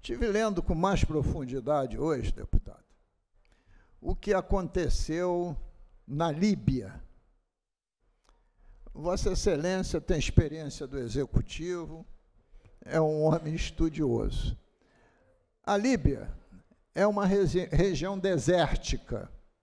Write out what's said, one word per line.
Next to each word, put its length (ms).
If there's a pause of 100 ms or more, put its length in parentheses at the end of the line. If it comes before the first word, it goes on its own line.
Tive 280
lendo 340
com 140
mais 260
profundidade 960
hoje, 320
deputado, 540 (1160)
o 140
que 180
aconteceu 1200 (500)
na 240
Líbia. 720 (1900)
Vossa 360
Excelência 680
tem 180
experiência 680
do 120
Executivo, 1080 (800)
é 160
um 240
homem 300
estudioso. 1000 (1080)
A 120
Líbia 540 (640)
é 100
uma 220
resi-, 460
região 440
desértica, 1120 (340)